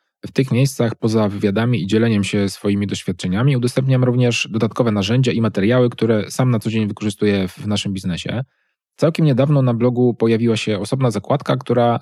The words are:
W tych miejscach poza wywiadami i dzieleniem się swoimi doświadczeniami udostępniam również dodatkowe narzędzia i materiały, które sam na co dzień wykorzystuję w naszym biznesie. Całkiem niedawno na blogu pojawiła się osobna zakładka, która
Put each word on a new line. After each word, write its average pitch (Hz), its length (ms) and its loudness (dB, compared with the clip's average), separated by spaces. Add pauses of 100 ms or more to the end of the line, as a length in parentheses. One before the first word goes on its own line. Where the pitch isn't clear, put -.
(260)
W - 60 -14
tych 135 200 -2
miejscach 120 440 0
poza 110 340 0
wywiadami 104 540 0
i 98 40 -4
dzieleniem 110 360 2
się 101 260 -2
swoimi 101 380 -2
doświadczeniami 98 720 -2
udostępniam 127 460 0
również 123 480 2
dodatkowe 110 400 0
narzędzia 110 400 2
i 110 100 0
materiały, 113 480 2
które 113 420 0
sam 127 200 0
na 113 80 0
co 110 100 -6
dzień 110 180 0
wykorzystuję 101 600 0
w - 200 -12
naszym 101 260 -2
biznesie. 95 480 -4 (540)
Całkiem 160 300 2
niedawno 139 360 2
na 123 120 2
blogu 120 400 2
pojawiła 113 440 2
się 104 220 -4
osobna 127 320 -2
zakładka, 131 460 -2
która 120 440 0